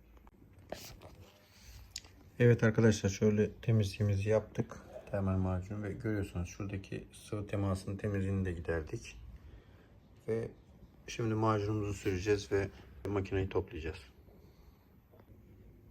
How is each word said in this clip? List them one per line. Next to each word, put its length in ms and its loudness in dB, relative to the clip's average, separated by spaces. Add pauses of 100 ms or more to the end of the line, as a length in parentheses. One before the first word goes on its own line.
(2500)
Evet 260 8
arkadaşlar, 460 6
şöyle 420 4
temizliğimizi 760 0
yaptık. 480 0 (340)
Termal 280 0
macun 440 -2
ve 100 -4
görüyorsunuz 560 -4
şuradaki 640 -8
sıvı 340 -8
temasının 500 -2
temizliğini 480 0
de 80 -2
giderdik. 680 -4 (1120)
Ve 220 -2 (560)
şimdi 280 -2
macunumuzu 600 2
süreceğiz 580 0
ve 160 2 (380)
makineyi 420 0
toplayacağız. 500 -4 (1900)